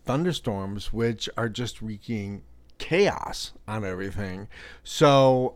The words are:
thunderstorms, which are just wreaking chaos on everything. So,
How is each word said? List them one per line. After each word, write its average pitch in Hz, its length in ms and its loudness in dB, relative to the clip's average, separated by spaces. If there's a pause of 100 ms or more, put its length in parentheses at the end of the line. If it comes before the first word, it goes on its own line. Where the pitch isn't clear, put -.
thunderstorms, 107 880 -2
which 117 420 -2
are 117 140 -2
just 113 320 -8
wreaking 104 640 -8 (340)
chaos - 760 0 (160)
on 107 160 -4
everything. 95 640 -6 (340)
So, 135 720 6